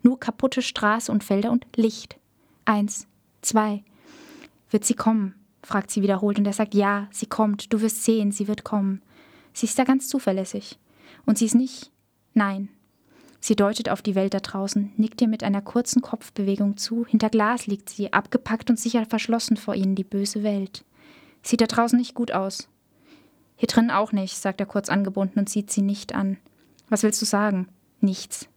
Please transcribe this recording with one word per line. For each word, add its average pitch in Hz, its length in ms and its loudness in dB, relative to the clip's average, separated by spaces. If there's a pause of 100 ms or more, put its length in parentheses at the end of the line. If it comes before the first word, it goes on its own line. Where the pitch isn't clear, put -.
nur 247 160 6
kaputte - 440 -2
Straße 220 500 0
und 208 100 0
Felder 208 300 0
und 240 140 0 (100)
Licht. - 400 0 (480)
Eins, 208 420 0 (340)
zwei. 214 440 0 (840)
„Wird 208 140 2
sie 247 100 2
kommen?“, 214 400 0 (280)
fragt 196 300 -4
sie 202 100 0
wiederholt, 202 360 2
und 202 80 4
er 202 60 0
sagt, 208 220 -2
„Ja, 202 380 2
sie - 140 -8
kommt, 208 460 -2
du 214 80 2
wirst 220 240 -2
sehen, 214 280 2
sie 202 160 -4
wird 214 160 -4
kommen.“ 196 380 -2 (500)
Sie - 140 -2
ist - 120 -2
da 262 60 2
ganz 269 240 2
zuverlässig. 196 720 -4 (460)
Und 208 140 2
sie 226 80 2
ist - 80 0
nicht, - 360 0 (440)
nein. 196 340 0 (720)
Sie - 140 0
deutet 202 340 2
auf - 140 -2
die 196 140 -2
Welt 190 180 0
da 196 60 -2
draußen, 202 560 -4
nickt 220 260 0
ihr 233 60 4
mit 220 160 -4
einer 202 180 0
kurzen 240 400 0
Kopfbewegung 202 720 -2
zu. 233 300 -4
Hinter 220 240 2
Glas 226 380 0
liegt 202 200 -6
sie, - 240 -6
abgepackt - 560 -2
und 226 120 2
sicher 226 260 0
verschlossen 226 500 0
vor 202 200 -4
ihnen, 190 180 2
die 190 80 -2
böse 202 400 -4
Welt. 202 420 -4 (580)
„Sieht - 180 0
da 226 60 6
draußen 233 300 2
nicht 247 180 0
gut 240 180 -4
aus.“ 190 360 -6 (880)
„Hier 233 120 0
drin 233 240 2
auch 214 180 0
nicht“, 190 260 -2
sagt 190 220 -4
er 196 80 -4
kurz 202 220 -6
angebunden 196 500 0
und 202 100 0
sieht 208 220 -4
sie 202 120 0
nicht 202 340 -2
an. 196 220 -2 (500)
„Was 220 160 0
willst 208 180 0
du 214 40 -2
sagen?“ 202 420 0 (320)
„Nichts.“ - 560 -2